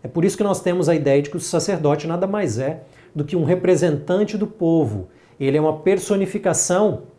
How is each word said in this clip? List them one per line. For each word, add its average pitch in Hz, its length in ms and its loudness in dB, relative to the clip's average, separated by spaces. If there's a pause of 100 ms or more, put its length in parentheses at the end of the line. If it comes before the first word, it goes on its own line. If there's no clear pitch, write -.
É 131 60 -10
por 165 160 0
isso 196 120 2
que - 60 -4
nós 202 180 0
temos 175 280 0
a 170 60 4
ideia 143 280 4
de 143 80 -8
que - 60 -10
o 170 40 -4
sacerdote 156 680 0
nada 175 200 -2
mais 190 320 -2
é 143 240 -4 (320)
do 147 100 -4
que 185 120 -4
um 165 80 2
representante 180 920 2
do 208 100 -2
povo. 156 640 0 (300)
Ele 139 180 0
é 151 40 4
uma 151 180 0
personificação 185 1200 0 (160)